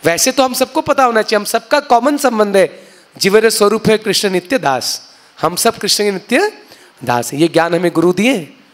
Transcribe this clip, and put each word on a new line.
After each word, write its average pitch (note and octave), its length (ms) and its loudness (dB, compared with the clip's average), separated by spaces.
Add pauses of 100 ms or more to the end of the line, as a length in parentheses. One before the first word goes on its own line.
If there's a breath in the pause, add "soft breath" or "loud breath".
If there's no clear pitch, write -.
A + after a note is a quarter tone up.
वैसे E3+ 260 0
तो C4 120 0
हम B3+ 100 -2
सबको C#4+ 280 -2
पता C#4+ 220 0
होना A3+ 180 2
चाहिए, G#3 180 -2
हम G3+ 60 -6
सबका B3+ 340 -2
common C#4 380 0
संबंध G#3+ 400 0
है, - 300 0 (300 loud breath)
जीवर G#3+ 320 2
स्वरूप G#3+ 380 0
है G#3+ 100 2
कृष्ण G#3 320 -2
नित्य F#3 280 -4
दास, - 580 -4 (260 soft breath)
हम E3 140 -2
सब A3 220 -2
कृष्ण G#3 260 -2
के G#3 80 0
नित्य C#4+ 520 -2 (400 loud breath)
दास A#2+ 300 -2
हैं। C#3 60 -6
ये E3 80 4
ज्ञान E3 280 0
हमें F3 160 0
गुरु E3 220 2
दिए G#3+ 180 0
हैं F3+ 420 -8